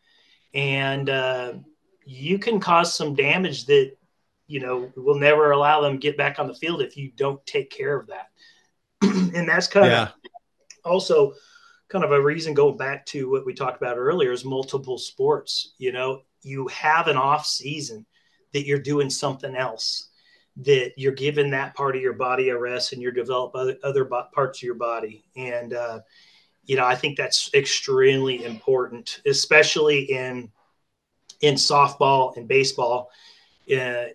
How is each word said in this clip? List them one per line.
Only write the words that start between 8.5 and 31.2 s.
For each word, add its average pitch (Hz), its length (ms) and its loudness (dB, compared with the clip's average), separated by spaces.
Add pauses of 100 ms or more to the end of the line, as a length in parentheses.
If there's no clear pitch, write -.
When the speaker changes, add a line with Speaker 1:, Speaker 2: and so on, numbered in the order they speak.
Speaker 1:
<clears throat> 190 340 2
And 170 140 -2
that's 175 200 2
kinda 196 200 6
Speaker 2:
Yeah. 117 200 2 (760)
Speaker 1:
also 170 500 2 (540)
kind 180 160 -2
of 143 80 0
a 143 80 6
reason, 151 340 -2
going 139 220 4
back 139 300 -8
to 135 240 -6
what 131 160 0
we 127 80 -6
talked 127 260 -6
about 123 180 -4
earlier, 139 340 0
is 123 120 -6
multiple 135 540 -6
sports. - 800 -2
You 127 140 -4
know, 131 300 -6 (200)
you 135 260 -8
have 160 400 2
an 143 80 2
off 143 300 2
season 123 600 -8 (460)
that 143 140 -4
you're 143 120 0
doing 139 320 0
something 135 460 -4
else, - 520 -6 (500)
that 131 380 2
you're 135 160 0
giving 143 380 0
that 135 240 -4
part 135 220 -2
of 131 60 -4
your 123 120 -2
body 127 360 0
a 120 80 -2
rest, 123 340 -4
and 127 100 -10
you're 123 100 -4
develop 123 420 -2
other, 131 300 -4
other 139 200 0
bo-, 120 300 -6
parts 131 260 0
of - 40 -12
your 120 100 -4
body. 113 500 -6 (120)
And, 120 380 -8
uh, 117 260 -8 (640)
you 135 120 -2
know, 127 100 2
I 127 100 2
think 143 200 -4
that's - 380 -2
extremely 135 920 2
important, 117 800 -4
especially 151 760 4
in, 127 500 -6 (920)